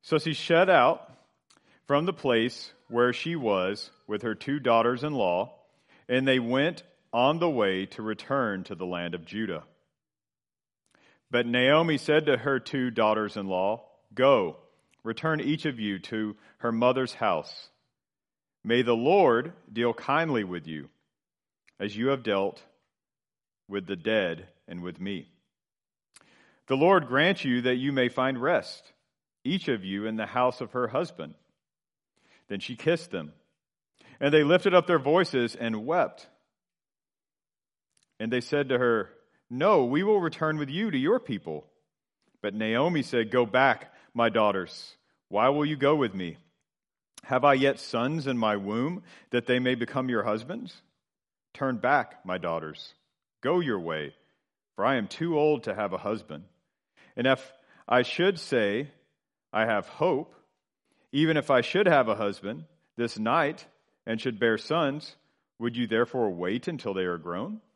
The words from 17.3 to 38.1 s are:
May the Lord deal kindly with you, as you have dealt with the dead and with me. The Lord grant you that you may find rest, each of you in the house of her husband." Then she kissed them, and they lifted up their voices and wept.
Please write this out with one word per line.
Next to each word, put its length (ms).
May 200
the 140
Lord 560
deal 220
kindly 520
with 220
you, 220
as 180
you 120
have 140
dealt 420
with 200
the 100
dead 520
and 120
with 200
me. 320
The 100
Lord 320
grant 360
you 180
that 140
you 160
may 160
find 320
rest, 520
each 240
of 140
you 220
in 120
the 100
house 340
of 120
her 160
husband." 460
Then 120
she 160
kissed 360
them, 200
and 140
they 80
lifted 320
up 120
their 120
voices 560
and 320
wept. 420